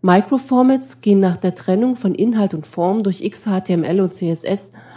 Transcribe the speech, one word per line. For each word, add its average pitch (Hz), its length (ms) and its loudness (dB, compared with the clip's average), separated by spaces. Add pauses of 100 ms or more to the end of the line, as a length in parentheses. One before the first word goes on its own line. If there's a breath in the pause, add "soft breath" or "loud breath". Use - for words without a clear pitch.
Microformats 254 1000 2
gehen 202 180 4
nach 185 160 2
der 180 180 -2
Trennung 233 440 -2
von 190 180 -2
Inhalt 214 380 0
und 156 120 -10
Form 190 380 -2
durch 190 220 -4
X - 200 -10
H 190 140 -2
T 190 140 -4
M 170 100 0
L 185 160 -2
und 185 140 -2
C 170 180 -4
S 160 140 -8
S - 260 -6 (260 loud breath)